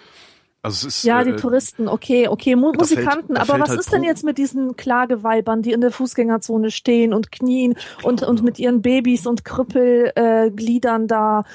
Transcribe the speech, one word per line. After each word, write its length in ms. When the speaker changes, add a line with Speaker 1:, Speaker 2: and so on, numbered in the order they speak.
Speaker 1:
Also 240
es 100
ist, 80
Speaker 2:
Ja, 180
die 60
Speaker 1:
äh, 60
Speaker 2:
Touristen, 520
okay, 400
okay, 280
Mu-, 180
Speaker 1:
da 100
fällt, 160
Speaker 2:
Musikanten, 360
Speaker 1:
da 60
Speaker 2:
aber 120
Speaker 1:
fällt 80
Speaker 2:
was 80
Speaker 1:
halt 100
Speaker 2:
ist 140
denn 80
Speaker 1:
Pro- 60
Speaker 2:
jetzt 180
mit 140
diesen 360
Klageweibern, 880
die 100
in 100
der 100
Fußgängerzone 800
stehen 420
und 180
knien 440
und, 200
Speaker 1:
glaube 100
Speaker 2:
und 120
mit 160
ihren 220
Babys 460
und 180
Krüppel, 720
äh, 340
Gliedern 580
da, 460